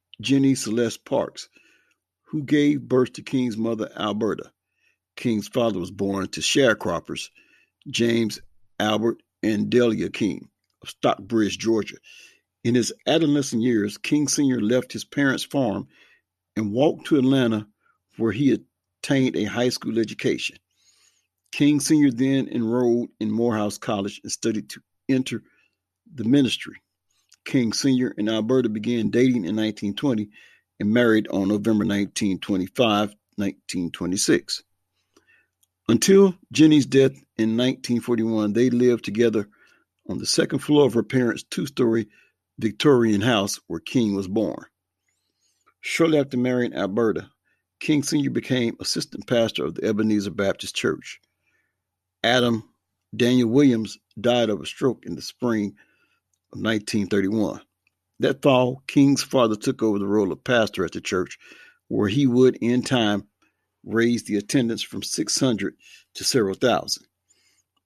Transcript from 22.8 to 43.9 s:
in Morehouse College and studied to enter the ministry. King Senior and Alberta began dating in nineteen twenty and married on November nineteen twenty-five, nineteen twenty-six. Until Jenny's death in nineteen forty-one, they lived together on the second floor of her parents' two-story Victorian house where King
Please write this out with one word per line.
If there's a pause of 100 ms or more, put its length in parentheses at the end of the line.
in
Morehouse
College
and
studied
to (260)
enter (720)
the
ministry. (720)
King
Senior
and
Alberta
began
dating
in
nineteen
twenty (500)
and
married
on
November
nineteen
twenty-five, (220)
nineteen
twenty-six. (1300)
Until (160)
Jenny's
death (240)
in
nineteen
forty-one,
they
lived
together (580)
on
the
second
floor
of
her
parents'
two-story (500)
Victorian
house
where
King